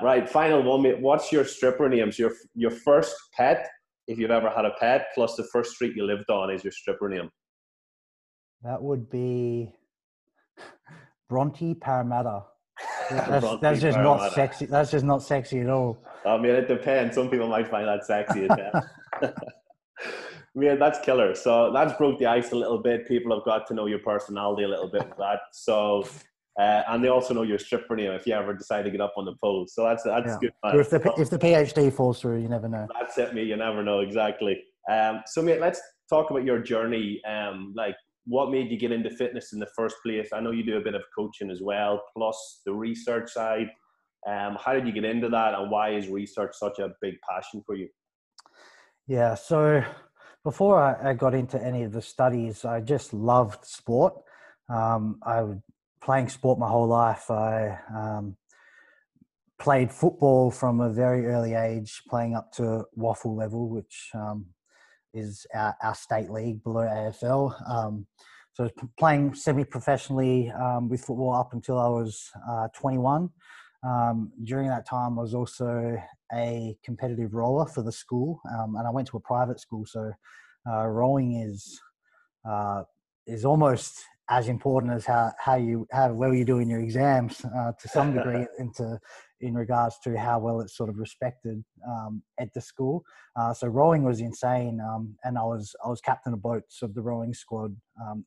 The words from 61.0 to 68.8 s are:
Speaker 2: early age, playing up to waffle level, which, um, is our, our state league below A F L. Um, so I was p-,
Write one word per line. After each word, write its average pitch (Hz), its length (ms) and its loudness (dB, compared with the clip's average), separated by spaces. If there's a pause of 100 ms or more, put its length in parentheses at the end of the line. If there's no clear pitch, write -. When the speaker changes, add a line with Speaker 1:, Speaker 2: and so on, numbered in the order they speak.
Speaker 2:
early 117 300 0
age, 113 520 -4
playing 117 280 -2
up - 220 -8
to 113 260 -2 (100)
waffle 113 420 -2
level, 110 340 -4
which, - 440 -10
um, 107 320 -8 (640)
is 107 440 -12
our, 107 260 -2
our 110 140 -2
state 110 340 -4
league 110 340 -6
below 113 180 -2
A 110 260 -2
F - 160 -10
L. 135 440 0
Um, 107 380 -4 (480)
so 123 100 -4
I - 20 -2
was 110 140 -4
p-, 127 80 -12 (120)